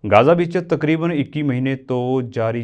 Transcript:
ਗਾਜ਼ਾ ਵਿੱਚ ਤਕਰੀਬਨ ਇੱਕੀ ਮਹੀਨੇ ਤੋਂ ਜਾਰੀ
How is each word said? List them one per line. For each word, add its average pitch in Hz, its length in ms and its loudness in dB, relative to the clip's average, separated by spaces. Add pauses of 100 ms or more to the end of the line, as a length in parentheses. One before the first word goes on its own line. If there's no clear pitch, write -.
(120)
ਗਾਜ਼ਾ 123 220 6
ਵਿੱਚ 170 240 0
ਤਕਰੀਬਨ 160 540 -2
ਇੱਕੀ 147 320 -4
ਮਹੀਨੇ 131 320 -2
ਤੋਂ 127 460 -2
ਜਾਰੀ 117 420 -4